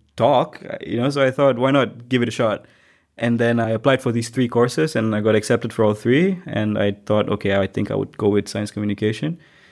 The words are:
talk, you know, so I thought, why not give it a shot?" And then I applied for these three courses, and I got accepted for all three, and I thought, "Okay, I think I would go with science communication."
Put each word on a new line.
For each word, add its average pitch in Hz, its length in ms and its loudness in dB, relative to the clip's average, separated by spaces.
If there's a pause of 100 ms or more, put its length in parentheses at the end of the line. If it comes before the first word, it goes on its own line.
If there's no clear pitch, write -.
(160)
talk, 131 460 2 (240)
you 110 120 -4
know, 127 120 0
so 139 160 -2
I 131 60 2
thought, 135 260 2
why 131 140 2
not 131 380 0
give 127 120 2
it 117 60 2
a 110 40 -4
shot?" 110 340 -2 (520)
And 117 220 0
then 117 200 2
I 113 120 0
applied 131 300 2
for 123 100 -2
these 113 180 -2
three 127 180 0
courses, 123 480 0
and 110 200 0
I 107 60 -2
got 110 140 4
accepted 113 380 0
for 110 120 0
all 107 80 2
three, 170 520 0
and 107 320 -2
I 101 160 0 (120)
thought, 107 240 0
"Okay, 98 260 0
I 98 120 2
think 104 240 -4
I 101 40 -2
would 98 220 -6
go 104 120 0
with 101 180 2
science 104 240 -6
communication." 107 680 -4 (340)